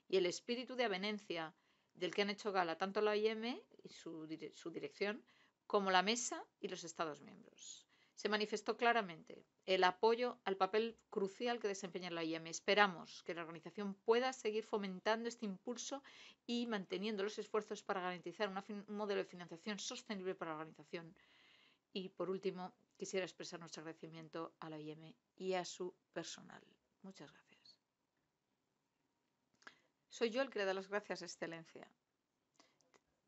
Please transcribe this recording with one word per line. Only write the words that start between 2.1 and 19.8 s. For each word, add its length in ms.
que 80
han 80
hecho 220
gala 260
tanto 220
la 100
O 40
I 120
M 340
y 60
su 400
dire-, 260
su 160
dirección 540
como 240
la 120
Mesa 420
y 80
los 160
Estados 380
miembros. 640
Se 140
manifestó 480
claramente 680
el 160
apoyo 640
al 120
papel 400
crucial 480
que 80
desempeña 440
la 100
O 40
I 120
M. 120
Esperamos 760
que 100
la 80
organización 520
pueda 380
seguir 320
fomentando 640
este 180
impulso 580
y 220
manteniendo 560
los 120
esfuerzos 460
para 180
garantizar 480
una 140
fin-, 240
un 100
modelo 260
de 60
financiación 520